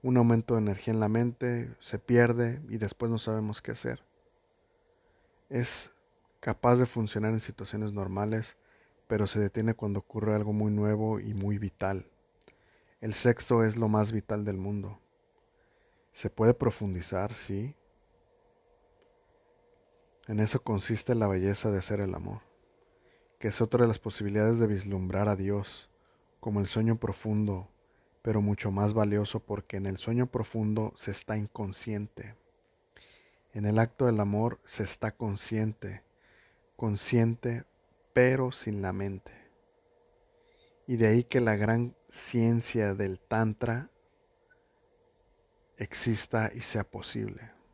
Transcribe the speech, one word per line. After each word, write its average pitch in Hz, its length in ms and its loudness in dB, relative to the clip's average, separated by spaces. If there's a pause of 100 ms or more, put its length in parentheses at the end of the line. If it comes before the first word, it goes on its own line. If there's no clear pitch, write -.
un 127 140 2
aumento 117 380 4
de 113 60 2
energía 104 340 -2
en 110 60 2
la 107 80 2
mente, 120 720 -2
se - 180 -8
pierde 120 680 4
y 110 100 -6
después 110 320 -4
no 113 80 0
sabemos 107 420 -4
qué - 120 -8
hacer. 120 320 -8 (1400)
Es - 440 -4 (480)
capaz 123 360 4
de 123 100 6
funcionar 110 460 -2
en 110 80 0
situaciones 104 520 -6
normales, 101 640 -4 (520)
pero 107 180 2
se 104 140 -2
detiene 110 340 0
cuando 101 240 -4
ocurre 107 360 -2
algo 107 180 0
muy 107 180 2
nuevo 107 480 2
y 104 160 -6
muy 101 240 -2
vital. 95 480 -4 (920)
El 110 140 -4
sexo 117 500 4
es 110 120 2
lo 113 120 2
más 107 240 2
vital 107 320 -4
del 101 120 -4
mundo. 98 440 -6 (1120)
Se - 180 -6
puede 113 240 6
profundizar, 101 800 -2
sí. 107 400 -8 (2500)
En 107 140 0
eso 107 220 2
consiste 110 520 -2
la 113 120 2
belleza 98 440 0
de 101 80 0
hacer 101 220 -4
el 95 140 -4
amor, 95 280 -10 (960)
que 110 100 -2
es - 120 -2
otra 120 220 4
de 117 60 6
las 110 100 0
posibilidades 107 600 0
de 113 80 4
vislumbrar 98 600 0
a 101 80 2
Dios, 101 520 -4 (520)
como 104 200 -2
el 95 60 0
sueño 113 320 0
profundo, 104 720 -2 (580)
pero 107 140 2
mucho 101 280 0
más 101 220 2
valioso 104 480 0
porque 101 380 -8
en 98 80 -4
el 95 100 -4
sueño 120 300 0
profundo 110 680 -2
se - 160 -8
está 107 260 -6
inconsciente. 104 960 -8 (1200)
En 104 100 -4
el 107 140 4
acto 113 260 2
del 117 160 4
amor 104 460 0
se - 160 -6
está 107 300 -4
consciente, 107 880 -4 (760)
consciente 117 880 0 (480)
pero 127 400 4
sin 104 300 -6
la 92 100 -2
mente. 98 400 -8 (1500)
Y 127 100 -2
de 113 100 6
ahí 117 180 6
que - 160 2
la 113 160 4
gran 113 400 0 (140)
ciencia 117 840 0
del 98 240 -4
Tantra 113 720 -2 (1900)
exista 110 760 -2
y 117 60 -10
sea 107 240 -4
posible. 107 680 -10 (220)